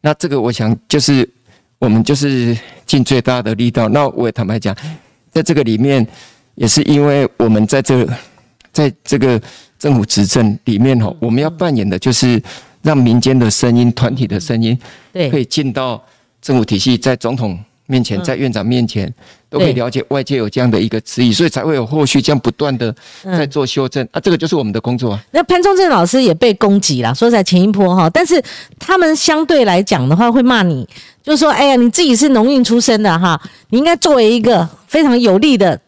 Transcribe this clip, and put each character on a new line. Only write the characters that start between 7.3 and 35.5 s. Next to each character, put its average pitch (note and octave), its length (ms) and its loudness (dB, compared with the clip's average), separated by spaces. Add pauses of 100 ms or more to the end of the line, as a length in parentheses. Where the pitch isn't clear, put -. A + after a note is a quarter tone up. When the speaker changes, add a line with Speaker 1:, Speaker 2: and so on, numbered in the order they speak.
Speaker 1:
我 A#2+ 100 0
们 G#2+ 180 2
在 C3+ 160 0
这， B2+ 260 0 (640)
在 D3 200 0 (120)
这 - 140 -2
个 B2 240 2 (360)
政 C#3+ 180 0
府 G#2+ 100 2
执 G#2 200 0
政 G#2+ 400 2
里 G#2+ 120 -2
面 B2+ 220 2
吼， G#2+ 120 -2
Speaker 2:
嗯。 - 100 -14
Speaker 1:
我 A2+ 80 -2
们 A#2+ 120 0
要 D#3 80 -2
扮 E3 260 -2
演 G2+ 140 -2
的 F2+ 80 -2
就 C3 140 0
是 A#2+ 300 2 (400)
让 D3+ 160 0
民 A#2+ 220 4
间 C3 180 2
的 A#2 140 2
声 A#2+ 260 0
音、 A#2+ 140 2
团 A#2+ 240 -2
体 B2+ 100 -2
的 G2 140 -4
声 A2+ 220 -4
音 A2+ 160 0 (340)
Speaker 2:
对。 E3+ 180 -4
Speaker 1:
可 D3+ 80 -2
以 B2 80 -2
进 C3+ 260 -4
到 B2+ 300 -6 (400)
政 C3 160 0
府 A2 80 2
体 G2+ 140 -2
系， B2 180 0
在 C3 180 -2
总 B2 200 -6
统 G2 240 -6 (260)
面 C3 180 -2
前， G2+ 160 -4
Speaker 2:
嗯。 - 40 -8
Speaker 1:
在 C#3+ 120 -4
院 C3 160 -4
长 G#2 140 -4
面 A#2+ 220 0
前， G2+ 260 -6 (360)
都 - 100 -6
可 F3+ 80 2
以 C#3 60 0
了 B2 160 -4
解 A#2 200 -6
外 C#3 140 -2
界 C#3 140 -4
有 A2 120 -2
这 B2+ 120 -4
样 B2 80 2
的 A2 100 0
一 A2 80 0
个 A2 140 -4
质 - 220 -4
疑， A#2+ 60 2
Speaker 2:
对。 G#2+ 40 2
Speaker 1:
所 E3 120 0
以 D#3 40 0
才 C3 140 -6
会 D#3 120 -2
有 B2 100 -2
后 D3 200 -2
续 C3 160 0
这 C3+ 100 -2
样 C#3 80 0
不 A#2 120 -2
断 C#3+ 260 -4
的 A2+ 160 -4 (300)
在 F3 220 -2
做 C#3 200 -4
修 C3 240 -4
正。 C3+ 160 -4
Speaker 2:
嗯。 - 80 -20
Speaker 1:
啊， C3+ 60 -6
这 F#3 120 -2
个 E3 60 0
就 D#3+ 100 -4
是 F3 80 -2
我 C#3+ 80 -2
们 G#2 80 -4
的 F#2 80 -4
工 B2 180 -4
作 A#2 140 -4
啊。 G#2 200 -8
Speaker 2:
那 E4+ 120 0
潘 F4+ 180 0
忠 G4 140 2
政 F#4 140 2
老 F#3+ 160 2
师 B3+ 160 0
也 G3+ 120 2
被 A3 200 2
攻 G3+ 260 2
击 B2+ 220 -2
啦， A#2 120 0
说 A#3 140 0
实 A#3+ 40 4
在 G#3 120 2
前 F3+ 180 2
一 G3 60 2
波 F#3+ 280 0
哈， E3+ 140 2
但 E4 160 0
是 D#4+ 160 0 (360)
他 F#4+ 200 -2
们 D#4+ 180 2
相 D#4 300 0
对 C#4 200 2
来 F#3 160 2
讲 D3+ 260 -2
的 D3+ 80 2
话 A#3 160 2
会 B3+ 100 2
骂 A#3+ 220 2
你， D3+ 240 -2 (340)
就 D4+ 140 0
说 D4+ 160 2
：“哎 C#4 160 2
呀， C4+ 80 4
你 A#3+ 140 4
自 - 120 0
己 C4+ 140 2
是 C#4 140 2
农 A#3+ 200 4
运 C4+ 140 2
出 A#3 160 2
身 A3+ 240 0
的 E3+ 160 2
哈， E3+ 200 0 (300)
你 A3 80 0
应 C#4 60 2
该 E4+ 140 2
作 D4+ 180 2
为 A3 160 4
一 A#3+ 100 0
个 G#3 260 2 (200)
非 D#4+ 160 0
常 B3 160 2
有 G3+ 200 4
力 C4+ 180 2